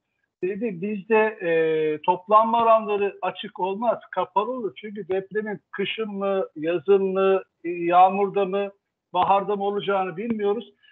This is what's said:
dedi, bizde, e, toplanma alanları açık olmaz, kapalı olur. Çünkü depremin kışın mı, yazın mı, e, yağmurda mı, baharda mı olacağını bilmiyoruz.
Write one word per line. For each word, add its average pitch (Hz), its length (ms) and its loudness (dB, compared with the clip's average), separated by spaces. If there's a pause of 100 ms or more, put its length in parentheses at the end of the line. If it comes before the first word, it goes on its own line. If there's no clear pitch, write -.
(440)
dedi, 196 380 -4
bizde, 214 560 0 (100)
e, 170 40 0 (500)
toplanma 220 600 4
alanları 208 580 2
açık 185 380 -8
olmaz, 196 400 -2 (120)
kapalı 190 400 -2
olur. 240 300 -6
Çünkü 208 260 -12
depremin 190 540 -6 (100)
kışın 208 380 -6
mı, 196 360 -2 (100)
yazın 175 480 2
mı, 190 380 2 (220)
e, 165 60 -6
yağmurda 185 760 4
mı, 202 260 -4 (420)
baharda 190 420 2
mı 196 80 -4
olacağını 190 540 -2
bilmiyoruz. 214 560 -4 (180)